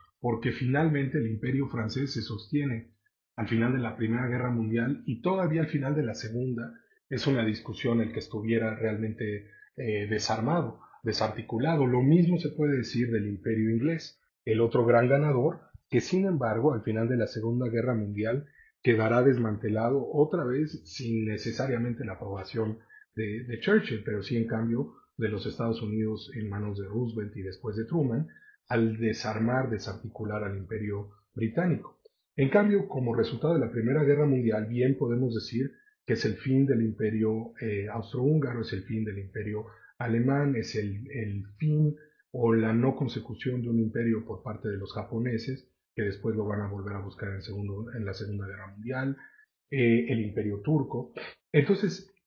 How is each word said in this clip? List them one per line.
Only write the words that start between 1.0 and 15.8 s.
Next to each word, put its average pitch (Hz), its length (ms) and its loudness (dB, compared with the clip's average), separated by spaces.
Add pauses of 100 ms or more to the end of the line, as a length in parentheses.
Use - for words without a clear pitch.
el 113 100 0
imperio 127 400 -2
francés 123 460 -4
se 113 80 -4
sostiene 117 680 -4 (440)
al 110 120 -4
final 117 260 2
de 135 60 0
la 113 180 -4
Primera 117 300 0
Guerra 123 240 0
Mundial 117 540 0
y 117 160 -4
todavía 175 400 2
al - 60 0
final 143 280 -2
de 147 80 2
la 110 100 -2
Segunda 117 600 -4 (360)
es 135 180 -4
una 123 180 2
discusión 113 560 0
el 104 100 -2
que 110 80 -6
estuviera 110 560 -2
realmente, 110 720 -4 (300)
eh, 107 300 -2
desarmado, 113 720 -2 (240)
desarticulado. 117 840 0
Lo 123 160 4
mismo 170 360 6
se 143 100 -2
puede 143 280 0
decir 117 340 0
del 104 160 0
imperio 110 440 0
inglés. 151 500 -2 (240)
El 110 160 2
otro 117 240 4
gran 120 240 6
ganador, 143 520 2 (280)